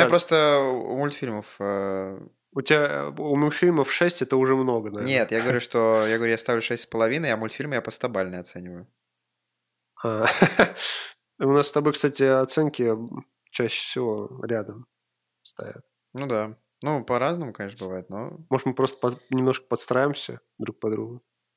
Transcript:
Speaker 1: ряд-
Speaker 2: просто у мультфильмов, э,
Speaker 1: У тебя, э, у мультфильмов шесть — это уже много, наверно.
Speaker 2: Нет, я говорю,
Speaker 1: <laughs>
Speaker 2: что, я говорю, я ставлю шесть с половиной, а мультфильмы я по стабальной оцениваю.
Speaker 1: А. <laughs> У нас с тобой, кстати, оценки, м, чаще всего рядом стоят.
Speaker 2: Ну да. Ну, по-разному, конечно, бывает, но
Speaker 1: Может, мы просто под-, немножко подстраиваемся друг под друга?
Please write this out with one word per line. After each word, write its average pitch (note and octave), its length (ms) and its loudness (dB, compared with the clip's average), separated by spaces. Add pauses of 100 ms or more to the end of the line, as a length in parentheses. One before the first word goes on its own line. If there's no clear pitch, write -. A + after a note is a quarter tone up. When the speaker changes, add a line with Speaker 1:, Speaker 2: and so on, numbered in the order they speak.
Speaker 1:
ряд- B2+ 60 6
Speaker 2:
просто D#3 520 4
у B2+ 360 -2
мультфильмов, C3 640 -6
э, G2 580 -4 (340)
Speaker 1:
У C3+ 100 -4
тебя, D3 240 4
э, C#3+ 240 -4
у D3 260 -2
мультфильмов D3+ 560 4
шесть — F3 300 2
это C3 140 2
уже C3 200 4
много, A#2+ 340 0
наверно. G#2 160 -6
Speaker 2:
Нет, B2+ 240 2
я A2+ 120 2
говорю, B2 180 0
Speaker 1:
<laughs> - 0 -
Speaker 2:
что, A2+ 480 2
я A2 80 2
говорю, A2+ 160 0
я A2+ 60 0
ставлю A#2 240 0
шесть A#2 220 -4
с - 20 -10
половиной, B2 460 0
а A2 40 2
мультфильмы B2 400 -6
я A2+ 60 -2
по - 80 -8
стабальной F#2+ 500 -4
оцениваю. F2+ 480 -14 (1120)
Speaker 1:
А. A2 220 0
<laughs> - 520 4 (640)
У C#3 140 4
нас C#3+ 160 6
с - 40 -2
тобой, D3 200 2
кстати, C#3+ 320 0
оценки, C3 580 2
м, A2+ 440 -2 (240)
чаще - 340 -2
всего A#2+ 600 -4
рядом A2 420 -6 (560)
стоят. - 420 -16 (300)
Speaker 2:
Ну C#3 120 -8
да. G#2+ 320 -4 (240)
Ну, C#3+ 220 -2
по-разному, C3+ 500 -2
конечно, G2 320 -10
бывает, F#2 240 -10
но G#2 280 -10 (120)
Speaker 1:
Может, C3 160 0
мы B2+ 80 -2
просто C3 240 0
под-, B2 320 -4
немножко B2+ 360 0
подстраиваемся B2+ 720 -2 (180)
друг G#2+ 200 -8
под A2 140 -2
друга? A2+ 280 -8 (360)